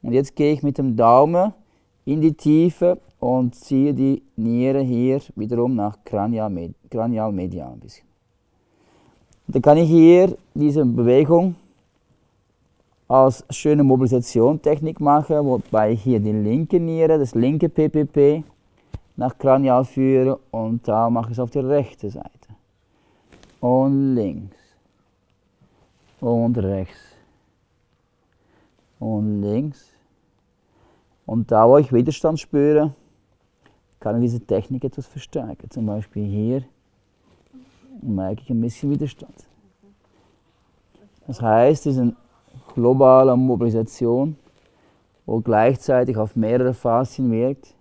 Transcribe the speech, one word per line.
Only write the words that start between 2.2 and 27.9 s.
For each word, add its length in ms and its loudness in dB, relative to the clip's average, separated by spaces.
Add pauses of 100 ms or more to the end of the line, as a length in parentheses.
die 100 2
Tiefe 680 0 (220)
und 360 -2
ziehe 380 -2
die 300 -2 (140)
Niere 420 -2
hier 400 -2 (160)
wiederum 400 -2
nach 300 -4
cranial 440 -4
med-, 260 -10 (140)
cranial 440 -4
medial 400 -8
ein 80 -20
bisschen. 260 -20 (1400)
Und 100 -10
dann 60 0
kann 160 6
ich 120 2
hier 480 6 (160)
diese 320 0
Bewegung 680 2 (1500)
als 400 4
schöne 340 0
Mobilisationstechnik 1160 0
machen, 460 0
wobei 460 0
ich 120 -4
hier 160 0
die 140 -2
linke 460 -2
Niere, 380 0
das 180 -4
linke 320 0
P 220 0
P 160 -2
P 380 2 (720)
nach 200 -6
cranial 480 2
führe 540 0 (140)
und 360 -6
da 220 0
mache 180 -2
ich 40 -10
es 80 -8
auf 100 -6
die 100 -6
rechte 500 -4
Seite. 200 -16 (1300)
Und 520 0
links. 420 -6 (1600)
Und 380 -2
rechts. 420 -6 (2000)